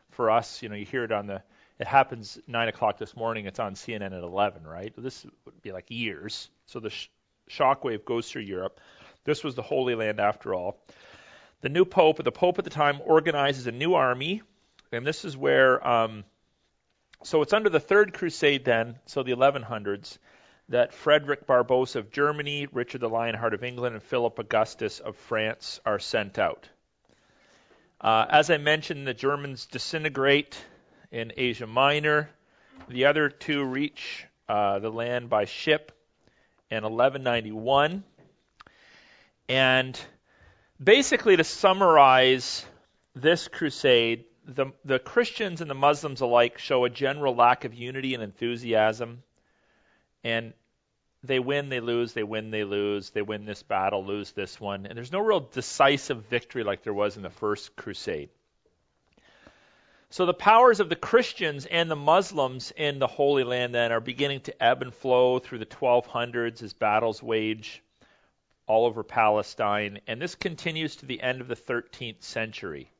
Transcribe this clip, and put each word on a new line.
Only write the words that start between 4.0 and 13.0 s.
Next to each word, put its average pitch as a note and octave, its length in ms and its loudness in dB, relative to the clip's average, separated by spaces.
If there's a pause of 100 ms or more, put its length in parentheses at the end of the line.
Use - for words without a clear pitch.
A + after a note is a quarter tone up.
N F#2+ 100 -8
at F2+ 80 -10
eleven, F2 460 -2
right? F2+ 280 -12
This B2+ 300 -14 (200)
would - 180 -20
be, G2+ 80 -12
like, F#2 180 -12
years. G#2+ 600 -8 (180)
So B2+ 120 -12
the A2 120 -8
sh-, - 180 -12 (400)
shockwave C3 560 0
goes A#2 240 -4
through A#2+ 140 -10
Europe. F#2+ 360 -8 (440)
This D3 200 -2
was C3+ 120 -6
the - 80 -8
Holy B2+ 320 -2
Land G#2+ 240 -2
after G#2 340 -2
all. F2+ 240 -6 (840)
The B2 80 -4
new F3 160 4
pope, D#3+ 380 4
the B2 80 -2
pope F3+ 280 0
at F3+ 60 -4
the - 40 -12
time, C#3+ 340 0